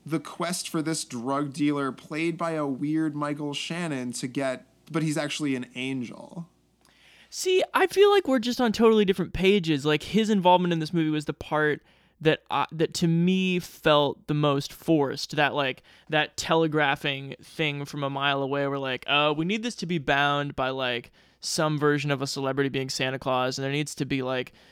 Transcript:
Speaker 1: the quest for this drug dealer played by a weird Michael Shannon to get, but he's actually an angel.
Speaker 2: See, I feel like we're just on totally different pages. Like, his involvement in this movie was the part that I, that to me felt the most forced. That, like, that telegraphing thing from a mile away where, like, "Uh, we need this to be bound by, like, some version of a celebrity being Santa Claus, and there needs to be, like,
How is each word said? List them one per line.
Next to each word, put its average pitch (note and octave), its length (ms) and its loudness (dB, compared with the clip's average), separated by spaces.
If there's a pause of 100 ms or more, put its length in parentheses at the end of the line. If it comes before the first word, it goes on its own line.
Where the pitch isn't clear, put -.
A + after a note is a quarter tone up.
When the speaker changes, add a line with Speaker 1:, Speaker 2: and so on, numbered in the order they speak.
Speaker 1:
the D3 140 -4
quest - 500 -6
for E3 140 -2
this D#3 200 -4
drug C3+ 480 -4
dealer C#3+ 400 0
played D#3+ 460 -4
by E3 140 -2
a D3+ 160 -2
weird D3+ 480 -2
Michael D3 400 -4
Shannon C#3+ 580 -6
to C3 140 -6
get, B2+ 400 -4 (240)
but D#3 100 -2
he's D#3 160 0
actually D3 380 -2
an B2 180 -4
angel. C3 760 -8 (880)
Speaker 2:
See, F#4 300 2 (100)
I F#4 140 4
feel G4+ 240 6
like G4+ 160 4
we're C4 120 4
just A#3+ 220 -2
on A#3 120 4
totally A3 320 6
different F#3 280 0
pages. E3 520 2
Like, D3+ 180 2
his G#3 260 2
involvement F3+ 440 6
in E3 60 0
this D#3 140 -4
movie D#3+ 160 2
was D3+ 160 -2
the D#3 80 -4
part D3+ 480 -2 (380)
that D#3 320 2
I, C3+ 220 0
that D#3+ 220 0
to F3 120 0
me F3+ 520 2
felt D3 680 2
the D3+ 60 -2
most D3 380 0
forced. C#3+ 680 -2
That, C#3 180 2
like, C3+ 260 -2 (280)
that D#3 280 -2
telegraphing D3 1040 0
thing C#3+ 440 -4
from D3 180 -8
a C#3 60 -2
mile C#3 340 0
away C#3 240 0
where, C#3 120 -4
like, C3 280 -6
"Uh, D3 280 2
we D#3+ 100 -2
need G#3+ 180 -2
this A#3+ 120 -6
to - 100 -8
be E3+ 120 -2
bound C#3+ 600 0
by, C3 140 -2
like, B2 380 -4 (300)
some D#3 400 -2
version D3 320 2
of C3+ 100 0
a C#3 60 -4
celebrity C3+ 420 -2
being C3 200 -4
Santa C3 280 -2
Claus, C3 400 -2
and C3+ 80 -6
there C3+ 60 -4
needs D3 240 -4
to C#3+ 100 -4
be, C3 160 -2
like, B2+ 300 -4 (200)